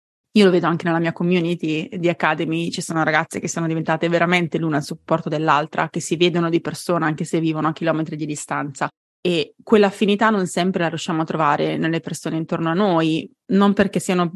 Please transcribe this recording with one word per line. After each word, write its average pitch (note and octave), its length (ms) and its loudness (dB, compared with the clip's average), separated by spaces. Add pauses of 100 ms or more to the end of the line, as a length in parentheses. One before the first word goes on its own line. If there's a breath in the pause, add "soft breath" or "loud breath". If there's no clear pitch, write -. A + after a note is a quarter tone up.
(380)
io G#3 80 8
lo F#3+ 60 8
vedo F3 160 2
anche D#3+ 200 0
nella E3 120 2
mia E3 140 0
community E3+ 760 0 (100)
di E3+ 100 0
Academy, E3 640 0
ci - 120 -8
sono D#3+ 220 -2
ragazze D#3 360 0
che F#3 80 -6
sono E3 180 -4
diventate D#3+ 420 -2
veramente E3+ 500 2
l'una D#3 200 -2
il D3 40 -4
supporto E3 460 -4
dell'altra, D#3 640 0
che E3+ 100 -6
si - 160 -4
vedono E3+ 340 2
di E3+ 100 2
persona D#3+ 460 -2
anche D#3 180 -2
se E3 160 -2
vivono D#3 280 0
a D#3+ 40 0
chilometri D#3+ 440 -2
di D#3 100 -6
distanza. D3 600 -6 (380)
E E3+ 360 -2
quell'affinità G#3 680 4
non G3 160 0
sempre F#3 360 0
la E3 60 2
riusciamo D#3+ 340 -4
a - 20 0
trovare D#3 540 0
nelle D#3+ 220 -2
persone E3 360 -6
intorno E3 340 -2
a E3 40 0
noi, E3 560 0 (220)
non G3+ 220 6
perché G3 260 2
siano F3+ 360 0